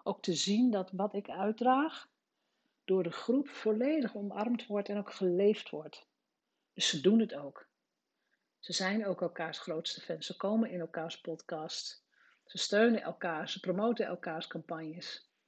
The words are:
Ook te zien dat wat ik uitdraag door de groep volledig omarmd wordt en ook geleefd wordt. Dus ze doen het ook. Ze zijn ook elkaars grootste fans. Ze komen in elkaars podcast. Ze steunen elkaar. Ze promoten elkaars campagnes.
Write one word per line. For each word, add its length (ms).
Ook 180
te 120
zien 380
dat 200
wat 220
ik 160
uitdraag 800
door 180
de 80
groep 360
volledig 680
omarmd 500
wordt 240
en 80
ook 160
geleefd 560
wordt. 380
Dus 160
ze 120
doen 180
het 160
ook. 320
Ze 140
zijn 320
ook 160
elkaars 380
grootste 420
fans. 240
Ze 120
komen 320
in 100
elkaars 420
podcast. 840
Ze 120
steunen 440
elkaar. 480
Ze 100
promoten 460
elkaars 420
campagnes. 840